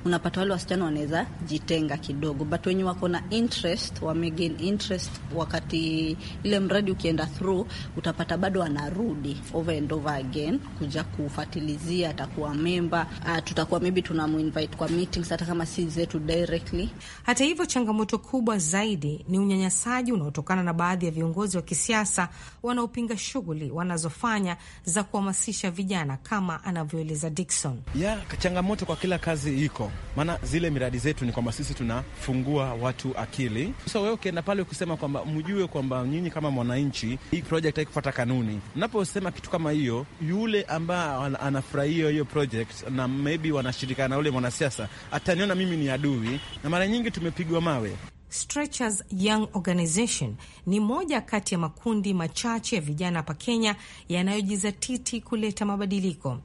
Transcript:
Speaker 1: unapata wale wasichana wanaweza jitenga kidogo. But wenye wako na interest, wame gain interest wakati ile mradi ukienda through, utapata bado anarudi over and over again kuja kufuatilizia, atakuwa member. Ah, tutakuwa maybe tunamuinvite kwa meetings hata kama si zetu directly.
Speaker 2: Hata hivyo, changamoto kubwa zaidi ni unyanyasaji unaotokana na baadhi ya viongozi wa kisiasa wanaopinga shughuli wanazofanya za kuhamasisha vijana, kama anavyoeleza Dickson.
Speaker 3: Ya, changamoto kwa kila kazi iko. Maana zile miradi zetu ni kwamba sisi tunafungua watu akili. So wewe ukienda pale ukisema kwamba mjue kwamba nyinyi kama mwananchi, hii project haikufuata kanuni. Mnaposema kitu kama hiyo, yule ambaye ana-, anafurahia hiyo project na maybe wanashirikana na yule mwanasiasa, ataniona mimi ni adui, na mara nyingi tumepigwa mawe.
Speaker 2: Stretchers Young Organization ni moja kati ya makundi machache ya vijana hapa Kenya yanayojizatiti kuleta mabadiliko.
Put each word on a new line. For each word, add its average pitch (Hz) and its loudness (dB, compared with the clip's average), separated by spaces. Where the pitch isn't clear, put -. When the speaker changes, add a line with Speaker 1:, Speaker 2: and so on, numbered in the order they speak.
Speaker 1:
unapata 175 2
wale 196 2
wasichana 180 0
wanaweza 151 0
jitenga 156 0
kidogo. 147 -2
But 165 -2
wenye 190 2
wako 180 0
na 175 0
interest, 220 0
wame 165 0
gain 160 -2
interest 190 -2
wakati 160 0
ile 202 4
mradi 196 4
ukienda 160 2
through, 185 0
utapata 165 -2
bado 185 2
anarudi 147 -2
over 165 0
and 147 0
over 151 0
again 147 0
kuja 151 -2
kufuatilizia, 156 -2
atakuwa 147 -4
member. 170 2
Ah, 165 2
tutakuwa 165 0
maybe 180 2
tunamuinvite 156 0
kwa 160 0
meetings 175 0
hata 170 -2
kama 170 0
si 170 -2
zetu 165 0
directly. 165 0
Speaker 2:
Hata - 6
hivyo, 330 2
changamoto 214 2
kubwa 226 2
zaidi 160 0
ni 185 4
unyanyasaji 202 2
unaotokana 165 0
na 175 2
baadhi 175 2
ya 160 0
viongozi 165 0
wa 165 0
kisiasa 202 2
wanaopinga 233 0
shughuli 160 -4
wanazofanya 175 0
za 196 2
kuhamasisha 196 0
vijana, 170 -2
kama 180 -2
anavyoeleza 160 -2
Dickson. 147 -2
Speaker 3:
Ya, 202 2
changamoto 180 2
kwa 160 0
kila 185 2
kazi 151 2
iko. 110 -2
Maana 160 0
zile 160 2
miradi 127 2
zetu 139 0
ni 117 2
kwamba 120 0
sisi - -4
tunafungua 131 0
watu 123 -2
akili. 123 -2
So 214 2
wewe 220 2
ukienda 170 -2
pale 196 0
ukisema 170 -2
kwamba 143 -2
mjue 165 0
kwamba 131 0
nyinyi 160 0
kama 151 0
mwananchi, 127 0
hii 170 2
project 160 2
haikufuata 147 -2
kanuni. 123 2
Mnaposema 196 0
kitu - -12
kama 165 2
hiyo, 139 2
yule 208 2
ambaye 165 0
ana-, 135 -2
anafurahia 143 2
hiyo 151 2
project 117 -2
na 127 0
maybe 151 0
wanashirikana 131 0
na 135 2
yule 151 4
mwanasiasa, 123 0
ataniona 185 2
mimi 185 2
ni 147 2
adui, 131 0
na 147 0
mara 180 4
nyingi 233 2
tumepigwa 170 0
mawe. 123 0
Speaker 2:
Stretchers 262 -2
Young 214 2
Organization 175 2
ni 196 4
moja 277 2
kati 202 -2
ya 175 2
makundi 196 0
machache 220 -2
ya 160 0
vijana 165 0
hapa 156 -4
Kenya 226 2
yanayojizatiti 208 0
kuleta 214 -2
mabadiliko. 190 0